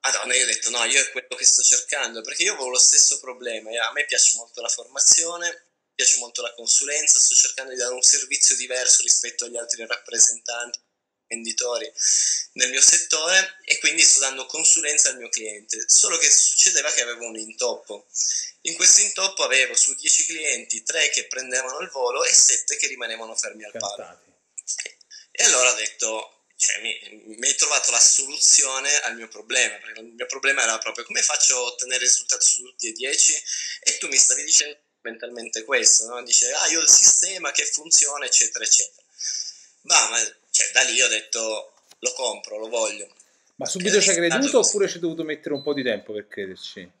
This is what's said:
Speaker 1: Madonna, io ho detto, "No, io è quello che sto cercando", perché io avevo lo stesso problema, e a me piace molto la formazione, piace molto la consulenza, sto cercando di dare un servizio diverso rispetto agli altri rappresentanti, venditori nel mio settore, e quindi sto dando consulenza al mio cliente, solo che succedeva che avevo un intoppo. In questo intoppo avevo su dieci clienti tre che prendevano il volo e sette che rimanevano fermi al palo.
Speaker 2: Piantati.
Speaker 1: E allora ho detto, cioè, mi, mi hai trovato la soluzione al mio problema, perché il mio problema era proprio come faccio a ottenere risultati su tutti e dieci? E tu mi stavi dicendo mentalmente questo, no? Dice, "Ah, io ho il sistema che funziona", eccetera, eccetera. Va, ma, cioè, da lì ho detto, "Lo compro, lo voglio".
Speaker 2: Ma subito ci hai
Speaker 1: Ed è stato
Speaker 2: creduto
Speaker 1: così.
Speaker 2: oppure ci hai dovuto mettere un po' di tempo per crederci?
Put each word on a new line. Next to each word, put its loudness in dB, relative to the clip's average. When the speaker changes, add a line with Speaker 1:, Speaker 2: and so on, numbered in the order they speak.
Speaker 1:
Madonna, -2
io 4
ho 0
detto, -4
"No, -2
io 2
è -2
quello -10
che -8
sto 4
cercando", 0
perché -6
io 0
avevo -6
lo -2
stesso 6
problema, -10
e -6
a -2
me -2
piace 2
molto -16
la -10
formazione, 0
piace 2
molto -10
la -8
consulenza, 0
sto 2
cercando 0
di -10
dare -2
un -4
servizio 2
diverso 2
rispetto 0
agli -12
altri -8
rappresentanti, -2
venditori -6
nel 0
mio -2
settore, 2
e -2
quindi 0
sto 6
dando -4
consulenza 2
al -4
mio -16
cliente, -8
solo 4
che 2
succedeva 4
che 0
avevo -8
un -12
intoppo. -8
In -6
questo 6
intoppo -2
avevo 2
su 2
dieci 0
clienti -6
tre -2
che -4
prendevano -8
il -12
volo -2
e 0
sette 2
che -4
rimanevano -10
fermi -8
al -18
palo. -8
Speaker 2:
Piantati. -20
Speaker 1:
E 0
allora 4
ho -2
detto, -8
cioè, -2
mi, -8
mi -4
hai 2
trovato 0
la 0
soluzione 4
al -6
mio -14
problema, -2
perché -18
il -20
mio -8
problema 0
era 0
proprio -6
come -4
faccio 2
a -2
ottenere -4
risultati 0
su 4
tutti -10
e -8
dieci? 0
E -2
tu -8
mi -2
stavi 2
dicendo 0
mentalmente -12
questo, 2
no? -12
Dice, 2
"Ah, 0
io 0
ho -2
il 2
sistema 6
che -2
funziona", 0
eccetera, 0
eccetera. -2
Va, 2
ma, -2
cioè, 0
da 4
lì 0
ho 2
detto, -6
"Lo -6
compro, -8
lo -10
voglio". -6
Speaker 2:
Ma -10
subito 0
ci 2
hai 2
Speaker 1:
Ed 0
è 2
stato 2
Speaker 2:
creduto 2
Speaker 1:
così. 2
Speaker 2:
oppure 2
ci -6
hai -12
dovuto -6
mettere -8
un -8
po' -2
di -4
tempo -4
per -10
crederci? -12